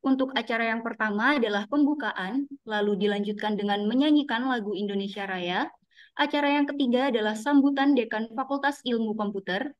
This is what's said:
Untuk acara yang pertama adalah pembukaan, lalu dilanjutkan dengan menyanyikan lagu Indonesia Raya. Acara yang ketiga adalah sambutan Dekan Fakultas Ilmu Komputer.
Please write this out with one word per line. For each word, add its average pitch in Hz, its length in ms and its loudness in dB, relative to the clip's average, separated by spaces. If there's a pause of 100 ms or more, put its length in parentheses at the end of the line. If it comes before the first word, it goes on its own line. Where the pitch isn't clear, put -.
Untuk 262 320 0
acara 226 400 -2
yang 233 80 -4
pertama 220 560 0
adalah 208 320 0
pembukaan, 277 800 0 (160)
lalu 208 320 0
dilanjutkan 208 560 -2
dengan 202 320 -2
menyanyikan 262 640 2
lagu 208 240 -2
Indonesia 202 480 -4
Raya. 185 480 -4 (480)
Acara 285 320 2
yang 285 160 4
ketiga 269 480 0
adalah 214 240 0
sambutan 277 560 4
Dekan 226 400 0
Fakultas 277 480 -4
Ilmu 226 320 -2
Komputer. 202 640 -4